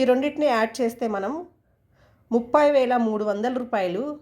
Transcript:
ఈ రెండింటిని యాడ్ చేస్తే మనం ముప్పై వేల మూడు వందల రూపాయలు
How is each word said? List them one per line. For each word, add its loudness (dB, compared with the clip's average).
ఈ 4
రెండింటిని 0
యాడ్ 0
చేస్తే -2
మనం -6
ముప్పై 4
వేల 2
మూడు -2
వందల -2
రూపాయలు -4